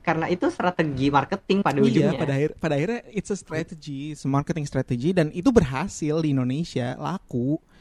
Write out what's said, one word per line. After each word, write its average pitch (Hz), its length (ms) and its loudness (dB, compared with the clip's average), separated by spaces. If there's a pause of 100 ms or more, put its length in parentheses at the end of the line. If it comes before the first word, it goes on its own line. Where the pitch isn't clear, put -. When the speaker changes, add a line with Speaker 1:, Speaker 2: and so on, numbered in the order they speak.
Speaker 1:
karena 160 240 0
itu 185 240 0
strategi 147 560 0
marketing 185 560 2
pada 147 160 2
Speaker 2:
iya, 214 80 6
Speaker 1:
ujungnya. 156 320 4
Speaker 2:
pada 143 160 0
akhir-, 147 240 0
pada 156 160 0
akhirnya 185 320 -2
it's 202 240 -6
a 190 80 -4
strategy, 151 720 -8
it's 147 160 -8
a - 0 -
marketing 143 400 0
strategy, 135 480 0
dan 156 160 -2
itu 180 160 -2
berhasil 160 720 2
di 151 160 2
Indonesia, 127 640 -2
laku. 143 560 -4 (260)